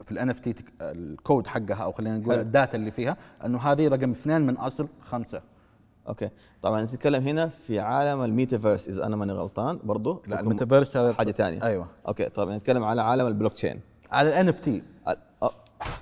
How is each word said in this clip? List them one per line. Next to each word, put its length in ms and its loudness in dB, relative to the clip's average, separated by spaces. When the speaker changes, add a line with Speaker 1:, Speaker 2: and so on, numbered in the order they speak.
Speaker 1:
في 80 -12
ال 60 -6
ان 120 0
اف 100 -4
تي 120 -4
تك-، 280 -12
الكود 640 -4
حقها، 380 -4
أو 80 -4
خلينا 260 -4
نقول 160 0
Speaker 2:
حلو. 80 0
Speaker 1:
الداتا 340 2
اللي 140 -4
فيها، 260 -4
إنه 140 -2
هذه 300 2
رقم 220 2
اثنين 320 0
من 140 2
أصل 320 -6
خمسة. 420 -10
Speaker 2:
أوكي. 220 -6
طبعًا 200 2
نتكلم 460 0
هنا 200 0
في 320 -4
عالم 420 0
الميتافيرس 680 2
إذا 180 -4
أنا 100 -2
ماني 160 -2
غلطان 520 -4
برضو. 420 -2
Speaker 1:
لا، 100 -4
Speaker 2:
بكون 20 -2
Speaker 1:
الميتافيرس 580 4
هذا 160 4
Speaker 2:
حاجة 180 0
تانية. 320 0
Speaker 1:
أيوة. 260 -2
Speaker 2:
أوكي، 200 -2
طب 200 -2
نتكلم 360 0
على 180 0
عالم 240 2
البلوك 260 0
تشين. 280 -4
Speaker 1:
على 160 6
ال 60 2
ان 140 6
اف 120 0
تي. 220 0
Speaker 2:
ال-، 100 -2
أه. 100 0